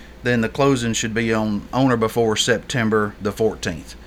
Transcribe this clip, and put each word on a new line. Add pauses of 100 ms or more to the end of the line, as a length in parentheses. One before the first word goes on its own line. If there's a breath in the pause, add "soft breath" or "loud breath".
(240 loud breath)
then
the
closing
should
be
on,
on
or
before
September
the
fourteenth. (120 loud breath)